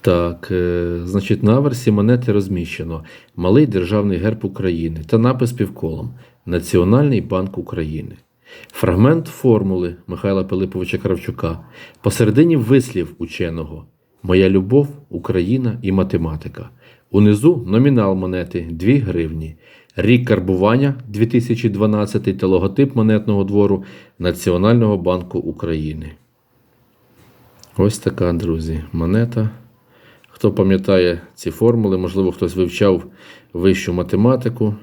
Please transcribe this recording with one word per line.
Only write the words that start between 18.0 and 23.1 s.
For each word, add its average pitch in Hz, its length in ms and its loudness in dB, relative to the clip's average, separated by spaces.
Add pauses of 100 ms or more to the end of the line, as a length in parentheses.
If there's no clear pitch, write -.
монети 90 560 -6
дві 95 280 2
гривні. 80 580 -4 (400)
Рік 123 320 2
карбування 104 680 2 (140)
дві 107 180 0
тисячі 120 420 0
дванадцятий 104 680 0
та 95 120 -2
логотип 98 500 0
монетного 107 480 2